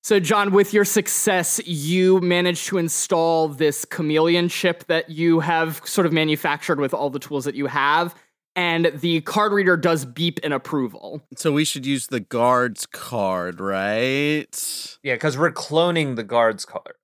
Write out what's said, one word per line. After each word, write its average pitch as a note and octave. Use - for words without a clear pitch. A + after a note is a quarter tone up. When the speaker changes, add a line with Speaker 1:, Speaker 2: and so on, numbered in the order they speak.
Speaker 1:
So, G#3
John, G3+
with G3+
your G3+
success, G3
you F3
managed F3
to F#3+
install E3
this D3
chameleon E3+
chip F3
that E3
you E3
have D#3+
sort -
of D#3
manufactured D#3
with C3+
all C#3
the C3+
tools C#3
that C#3+
you C#3
have, D3
and E3+
the E3
card G#3
reader F#3
does D#3+
beep D#3+
in D3
approval. C3+
Speaker 2:
So D#3
we D3+
should C3+
use C#3
the B2
guard's B2
card, F#2
right? A#2+
Speaker 3:
Yeah, B2+
'cause B2+
we're D#3+
cloning D#3+
the A2+
guard's A2+
car-, -